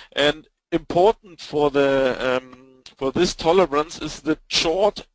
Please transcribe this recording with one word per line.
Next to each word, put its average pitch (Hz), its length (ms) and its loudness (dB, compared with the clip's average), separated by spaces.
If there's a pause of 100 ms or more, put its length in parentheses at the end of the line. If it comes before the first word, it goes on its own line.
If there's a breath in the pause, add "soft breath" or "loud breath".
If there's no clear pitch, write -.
(120)
And 147 380 -2 (220)
important 175 680 0
for 147 320 -2
the, 135 480 2
um, 127 640 -6 (140)
for 135 160 -4
this 175 200 0
tolerance 160 680 0
is - 180 -10
the 151 180 -2 (140)
chord 185 640 0